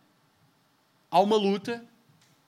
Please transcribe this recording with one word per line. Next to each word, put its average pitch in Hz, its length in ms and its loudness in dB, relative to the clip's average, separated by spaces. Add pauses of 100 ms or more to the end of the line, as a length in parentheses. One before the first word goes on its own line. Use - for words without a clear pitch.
(1080)
há 175 120 4
uma 208 160 2
luta, 202 440 -4 (680)